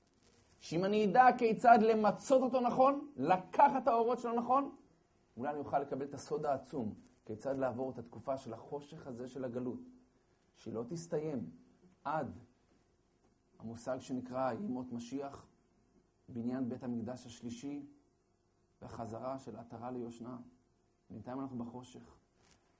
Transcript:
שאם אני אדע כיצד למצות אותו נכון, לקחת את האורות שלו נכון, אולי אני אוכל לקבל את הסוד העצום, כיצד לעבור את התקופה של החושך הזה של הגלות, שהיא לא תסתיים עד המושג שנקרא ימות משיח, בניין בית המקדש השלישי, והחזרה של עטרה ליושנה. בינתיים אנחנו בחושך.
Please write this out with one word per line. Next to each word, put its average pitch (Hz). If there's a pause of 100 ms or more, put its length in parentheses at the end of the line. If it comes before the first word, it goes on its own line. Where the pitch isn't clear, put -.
(600)
שאם 170
אני 214
אדע 247 (100)
כיצד 233
למצות 220
אותו 254
נכון, 262
לקחת 185
את -
האורות 233
שלו 233
נכון, 254 (640)
אולי 131
אני 151
אוכל 143
לקבל 139
את 143
הסוד 156
העצום, 127 (320)
כיצד 135
לעבור 127
את 120
התקופה 123
של 123
החושך 143
הזה 120
של 131
הגלות, 123 (760)
שהיא -
לא 113
תסתיים 156 (540)
עד 139 (1200)
המושג 117
שנקרא 127
ימות 123
משיח, 135 (840)
בניין 120
בית 120
המקדש 120
השלישי, 139 (960)
והחזרה 117
של 117
עטרה 117
ליושנה. 120 (720)
בינתיים 120
אנחנו 131
בחושך. 120 (640)